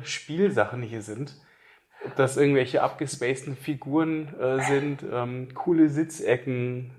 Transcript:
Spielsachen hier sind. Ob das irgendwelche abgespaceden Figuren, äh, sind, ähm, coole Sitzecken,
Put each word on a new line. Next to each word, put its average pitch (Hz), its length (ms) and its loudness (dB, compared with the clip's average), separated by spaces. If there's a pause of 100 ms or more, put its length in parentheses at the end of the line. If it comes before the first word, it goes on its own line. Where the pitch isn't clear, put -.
Spielsachen 127 800 0
hier 110 200 -8
sind. 107 360 -10 (680)
Ob - 100 -10
das 131 220 2
irgendwelche 139 440 4
abgespaceden 135 720 -2
Figuren, 151 840 -2
äh, 131 220 2
sind, 139 480 0
ähm, 123 440 -6
coole 160 360 6
Sitzecken, 127 1080 -2